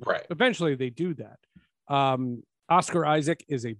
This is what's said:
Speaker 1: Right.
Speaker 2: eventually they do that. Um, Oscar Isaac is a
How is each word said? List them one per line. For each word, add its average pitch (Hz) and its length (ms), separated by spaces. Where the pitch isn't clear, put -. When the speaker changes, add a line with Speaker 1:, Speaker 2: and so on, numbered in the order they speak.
Speaker 1:
Right. - 260
Speaker 2:
eventually 175 440
they 127 160
do 160 240
that. 117 240
Um, 131 540
Oscar 170 380
Isaac 156 420
is 131 180
a 110 140